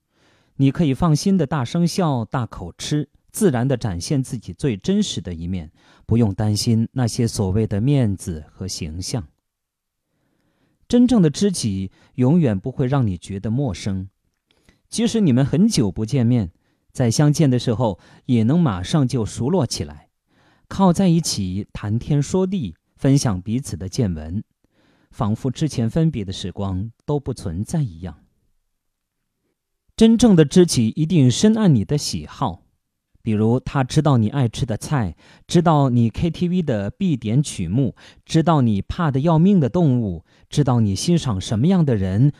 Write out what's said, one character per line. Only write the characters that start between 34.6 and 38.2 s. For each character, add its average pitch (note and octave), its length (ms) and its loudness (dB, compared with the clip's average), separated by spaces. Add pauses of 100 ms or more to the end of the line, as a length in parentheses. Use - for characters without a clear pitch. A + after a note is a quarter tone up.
的 G#2 120 -4
菜， A2 380 -4 (300)
知 F3 160 2
道 C#3+ 280 4
你 A#2+ 200 2
K E3+ 220 -2
T F3 160 -4
V F3+ 160 0
的 G#2 260 -4
必 F3 280 -2
点 A#2 260 0
曲 - 240 -8
目， A2+ 280 -2 (300)